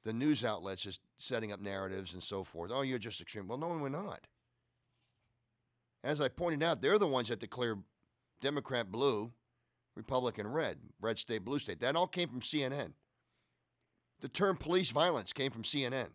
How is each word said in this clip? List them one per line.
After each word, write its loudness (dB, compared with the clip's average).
the -2
news 4
outlets -2
as -10
setting -2
up -6
narratives -4
and -8
so -4
forth. -8
"Oh, 0
you're -2
just -8
extreme." -10
Well, -4
no, -4
we're -2
not. -6
As 0
I 2
pointed -2
out, 2
they're 6
the 6
ones 2
that -2
declare -2
Democrat 0
blue, 2
Republican 0
red, 0
red 0
state, -2
blue 0
state. -6
That 2
all 6
came 0
from -6
C 0
N -2
N. -4
The -8
term 4
police 4
violence 4
came 0
from -8
C 2
N 0
N. 0